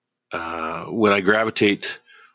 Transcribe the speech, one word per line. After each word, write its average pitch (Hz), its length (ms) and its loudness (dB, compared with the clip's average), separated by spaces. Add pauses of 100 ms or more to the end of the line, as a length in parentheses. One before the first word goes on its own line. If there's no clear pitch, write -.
(320)
uh, 82 540 -8
when 104 260 2
I 101 80 2
gravitate 107 800 0 (340)